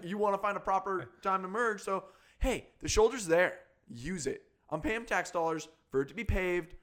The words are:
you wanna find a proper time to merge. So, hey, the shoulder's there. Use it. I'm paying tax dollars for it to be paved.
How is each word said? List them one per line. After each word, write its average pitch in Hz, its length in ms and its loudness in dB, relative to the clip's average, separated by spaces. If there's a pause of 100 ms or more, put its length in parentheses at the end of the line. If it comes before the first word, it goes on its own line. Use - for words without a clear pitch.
you 175 160 -6
wanna 214 200 2
find 202 180 -2
a 180 40 -8
proper 190 500 -2 (120)
time 190 200 0
to 185 60 -6
merge. 214 340 0
So, 196 220 -2 (360)
hey, 233 260 0 (140)
the 156 80 -6
shoulder's 220 380 4
there. 165 320 4 (300)
Use 143 380 -6
it. - 160 -4 (280)
I'm 160 100 -2
paying 220 260 -2
tax 185 240 0
dollars 160 380 0 (220)
for 135 120 2
it 135 60 -8
to 139 60 -18
be 226 100 -6
paved. 180 580 0